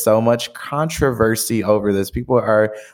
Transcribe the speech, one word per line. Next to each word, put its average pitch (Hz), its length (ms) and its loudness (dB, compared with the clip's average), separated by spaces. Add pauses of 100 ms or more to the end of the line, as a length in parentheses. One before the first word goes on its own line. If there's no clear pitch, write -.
so 110 180 4
much 117 320 0
controversy 123 1120 -2
over 104 260 2
this. 98 180 0
People 123 280 -2
are 107 360 2 (200)